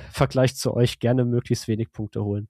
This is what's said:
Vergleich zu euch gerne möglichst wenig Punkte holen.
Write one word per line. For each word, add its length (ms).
Vergleich 460
zu 180
euch 240
gerne 260
möglichst 440
wenig 240
Punkte 320
holen. 260